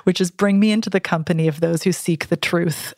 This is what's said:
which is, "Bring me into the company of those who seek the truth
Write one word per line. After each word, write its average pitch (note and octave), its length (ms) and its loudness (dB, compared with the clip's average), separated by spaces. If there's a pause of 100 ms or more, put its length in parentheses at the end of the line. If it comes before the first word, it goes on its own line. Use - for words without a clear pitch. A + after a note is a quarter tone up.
which F#3 160 2
is, F#3 100 0
"Bring G3+ 300 2
me G#3+ 140 4
into A3 160 -2
the F#3+ 100 0
company D#3+ 480 0
of D#3 140 -2
those E3 220 0
who F#3 100 2
seek - 340 -4
the - 80 -2
truth E3+ 640 -2